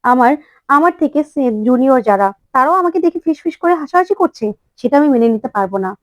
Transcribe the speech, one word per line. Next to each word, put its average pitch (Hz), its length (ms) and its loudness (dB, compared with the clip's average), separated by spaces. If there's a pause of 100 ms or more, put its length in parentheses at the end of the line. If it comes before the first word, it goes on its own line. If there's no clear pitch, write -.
আমার, 254 320 2 (320)
আমার 311 320 2
থেকে 294 240 -2
সে 247 400 -4
জুনিয়র 254 380 0
যারা, 196 320 0 (180)
তারাও 269 220 0
আমাকে 359 260 0
দেখে 339 200 -2
ফিসফিস 320 380 -6
করে 349 160 0
হাসাহাসি 349 400 -2
করছে, 214 400 -4 (220)
সেটা 269 220 -2
আমি 294 120 4
মেনে 233 200 2
নিতে 220 180 -4
পারবো 196 300 -4
না। 190 260 -6